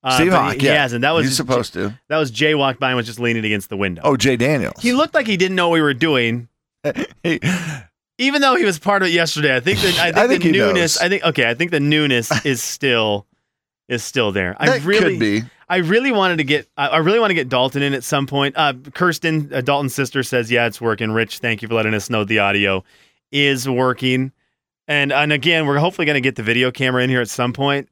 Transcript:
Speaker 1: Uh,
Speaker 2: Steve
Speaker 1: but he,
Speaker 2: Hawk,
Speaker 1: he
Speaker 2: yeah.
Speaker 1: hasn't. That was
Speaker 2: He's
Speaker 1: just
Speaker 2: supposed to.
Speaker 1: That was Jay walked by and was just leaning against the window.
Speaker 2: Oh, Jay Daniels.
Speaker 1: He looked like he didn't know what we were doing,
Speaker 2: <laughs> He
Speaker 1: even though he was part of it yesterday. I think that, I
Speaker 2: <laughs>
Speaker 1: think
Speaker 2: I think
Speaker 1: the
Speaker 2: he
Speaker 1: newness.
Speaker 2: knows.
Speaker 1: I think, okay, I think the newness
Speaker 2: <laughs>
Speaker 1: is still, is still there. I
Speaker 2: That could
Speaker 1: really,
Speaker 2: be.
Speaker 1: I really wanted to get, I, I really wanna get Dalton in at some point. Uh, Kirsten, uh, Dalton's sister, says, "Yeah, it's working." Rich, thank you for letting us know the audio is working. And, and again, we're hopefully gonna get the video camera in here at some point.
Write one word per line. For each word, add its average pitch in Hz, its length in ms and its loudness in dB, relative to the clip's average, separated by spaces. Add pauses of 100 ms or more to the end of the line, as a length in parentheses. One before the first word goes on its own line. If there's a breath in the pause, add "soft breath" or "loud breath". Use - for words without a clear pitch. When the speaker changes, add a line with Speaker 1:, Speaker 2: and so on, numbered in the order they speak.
Speaker 1:
Uh, 131 120 0
Speaker 2:
Steve 170 160 4
Speaker 1:
but 175 80 4
he, 110 80 0
Speaker 2:
Hawk, 98 120 -4
Speaker 1:
he 135 60 2
Speaker 2:
yeah. 147 160 4
Speaker 1:
hasn't. 120 200 -2
That 147 100 2
was 160 140 2
Speaker 2:
He's 135 40 0
Speaker 1:
just 131 180 -2
Speaker 2:
supposed 123 260 0
to. 101 220 -6 (120)
Speaker 1:
That 151 100 0
was 143 120 0
Jay 151 240 0
walked 135 260 0
by 135 100 0
and 127 60 0
was 117 100 -2
just 117 140 -12
leaning 117 240 0
against 104 240 -2
the 104 80 -8
window. 92 280 -2
Speaker 2:
Oh, 139 120 4
Jay 127 200 2
Daniels. 123 460 -2
Speaker 1:
He 240 100 2
looked 294 220 0
like 277 120 2
he 208 100 0
didn't 190 180 0
know 175 140 2
what 170 60 2
we 160 60 4
were 147 140 2
doing, 120 540 0 (360)
Speaker 2:
<laughs> - 380 -6
He 170 160 0 (800 loud breath)
Speaker 1:
even 277 240 0
though 262 140 4
he 339 80 2
was 180 140 0
part 196 240 0
of 185 60 2
it 165 40 0
yesterday. 151 440 2
I 123 40 2
think 190 200 0
that, 180 180 2
I 175 60 2
Speaker 2:
<laughs> 170 80 0
Speaker 1:
think - 40 0
Speaker 2:
I 240 120 4
think 220 140 2
Speaker 1:
the 175 60 4
Speaker 2:
he 156 100 4
Speaker 1:
newness. 185 420 2
Speaker 2:
knows. 170 40 2
Speaker 1:
I 180 40 0
think, 196 160 -2
okay, 139 240 2
I 120 60 0
think 165 160 -2
the 156 100 0
newness 143 580 2
Speaker 2:
<laughs> - 60 -6
Speaker 1:
is 131 180 -2
still, 110 640 -2 (600)
is 123 160 -4
still 110 280 0
there. 95 280 -2
I - 60 -4
Speaker 2:
That 127 100 2
could 143 80 -6
Speaker 1:
really, 175 340 2
Speaker 2:
be. 107 240 0 (260 soft breath)
Speaker 1:
I 180 100 -2
really 220 340 0
wanted 185 260 2
to 151 60 -2
get, 143 320 -2
I, 143 120 -2
I 156 100 0
really 180 220 2
wanna 202 140 0
get 143 140 -4
Dalton 131 340 0
in 139 120 0
at 123 100 -6
some 139 220 -2
point. 139 300 -2
Uh, 147 180 0 (200)
Kirsten, 156 600 -2
uh, 135 80 -2
Dalton's 139 320 -2
sister, 135 280 -2
says, 120 280 -2
"Yeah, 120 160 2
it's 110 140 -6
working." 110 320 -2
Rich, 110 260 -2
thank 113 240 -4
you 110 60 -10
for 113 60 -2
letting 110 200 0
us 104 160 -4
know 107 140 0
the 107 160 0
audio 98 440 0 (460 soft breath)
is 139 380 0
working. 127 640 0 (560)
And, 143 240 0
and 147 200 0
again, 160 340 2
we're 143 120 2
hopefully 170 280 0
gonna 147 140 2
get 131 160 0
the 120 60 -8
video 120 300 2
camera 127 320 0
in 127 60 0
here 127 100 2
at 110 100 -4
some 123 220 -2
point. 139 400 -2